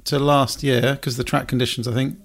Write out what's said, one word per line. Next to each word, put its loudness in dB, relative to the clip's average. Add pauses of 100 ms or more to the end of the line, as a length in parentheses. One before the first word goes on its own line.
to 0
last 2
year 2
'cause -6
the -4
track -4
conditions, -2
I -2
think. -2